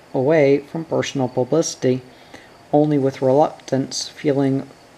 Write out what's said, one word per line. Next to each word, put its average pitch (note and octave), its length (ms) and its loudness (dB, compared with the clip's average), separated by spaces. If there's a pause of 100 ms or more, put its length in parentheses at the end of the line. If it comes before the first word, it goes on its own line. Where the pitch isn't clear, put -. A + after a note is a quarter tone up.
(120)
away C#3+ 460 4
from E3 260 -10
personal C3 440 -4
publicity. B2+ 720 -2 (720)
Only D3 260 4
with C3+ 240 -2
reluctance, C3+ 840 0
feeling C3+ 600 -2 (300)